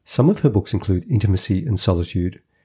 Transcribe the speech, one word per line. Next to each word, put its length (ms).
Some 260
of 120
her 100
books 240
include 340
Intimacy 560
and 140
Solitude, 640